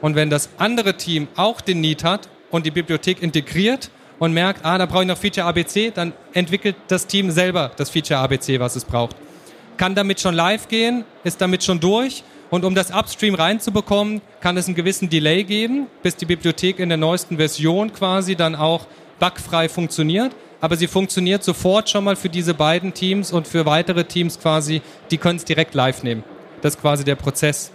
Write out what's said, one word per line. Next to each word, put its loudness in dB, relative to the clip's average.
Und 0
wenn 2
das 0
andere 0
Team -4
auch 0
den 0
Need 0
hat -2
und -2
die -2
Bibliothek -2
integriert 0
und 2
merkt, 0
ah, 2
da 2
brauche 0
ich 2
noch -2
Feature -2
A 0
B 0
C, 0
dann -4
entwickelt 0
das 0
Team 0
selber 2
das -4
Feature 0
A 2
B 0
C, 0
was -2
es -6
braucht. -2
Kann 0
damit 0
schon 0
live 0
gehen, 0
ist -4
damit 0
schon 0
durch. 0
Und 0
um 2
das 0
Upstream 0
reinzubekommen, 0
kann 0
es -2
einen -2
gewissen 0
Delay 2
geben, -2
bis 0
die -8
Bibliothek 0
in -2
der 2
neuesten 0
Version 0
quasi 0
dann 0
auch 0
bugfrei 0
funktioniert. 0
Aber 2
sie 0
funktioniert 0
sofort 2
schon 0
mal 2
für -4
diese -2
beiden 0
Teams 0
und 0
für 0
weitere 2
Teams -2
quasi, 0
die 0
können's 0
direkt 0
live 0
nehmen. -4
Das 0
ist -18
quasi 2
der 0
Prozess. -2